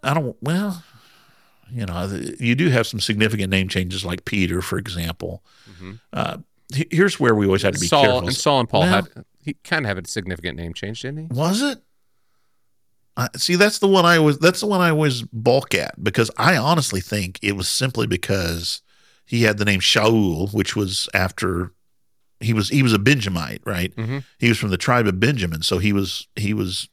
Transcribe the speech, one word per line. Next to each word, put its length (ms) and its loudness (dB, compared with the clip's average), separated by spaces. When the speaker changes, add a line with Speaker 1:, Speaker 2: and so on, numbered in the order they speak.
Speaker 1:
I 120 0
don't, 260 -2
well, 420 -2
you 140 -6
know, 240 -4
th-, 320 -8
you 140 2
do 160 2
have 160 4
some 140 -8
significant 500 0
name 180 2
changes, 360 -4
like 200 -6
Peter, 380 0
for 160 -4
example. 640 -8
Speaker 2:
Mm-hmm. 220 -16
Speaker 1:
Uh, 260 -4
he-, 160 -2
here's 300 2
where 140 4
we 120 2
always 160 2
have 120 0
to 60 -4
be 80 -2
Speaker 2:
Saul, 160 4
Speaker 1:
careful. 240 2
Speaker 2:
and 80 -2
Saul 240 2
and 80 -2
Paul 140 2
Speaker 1:
Well, 100 4
Speaker 2:
had, 320 -2
he 120 -8
kind 200 -2
of 120 -2
had 80 -10
a 40 -16
significant 480 -6
name 160 -8
change, 300 -10
didn't 160 -10
he? 200 -6
Speaker 1:
Was 220 0
it? 220 -4
I, 200 -2
see, 200 0
that's 240 4
the 80 4
one 180 6
I 140 6
was, 180 4
that's 220 4
the 60 -4
one 140 2
I 100 4
always 320 0
balk 520 2
at, 280 -2
because 360 2
I 180 4
honestly 440 0
think 420 -6
it 140 0
was 120 -4
simply 380 -2
because 720 -4
he 160 0
had 160 4
the 60 0
name 160 2
Shaul, 760 2
which 220 -2
was 360 -4
after, 600 -2
he 140 -2
was, 140 0
he 140 2
was 100 4
a 60 4
Benjamite, 680 0
right? 300 -4
Speaker 2:
Mm-hmm. 220 -6
Speaker 1:
He 100 4
was 100 4
from 120 -2
the 80 2
tribe 300 2
of 100 0
Benjamin, 440 0
so 160 0
he 140 2
was, 440 -2
he 180 -2
was 380 -4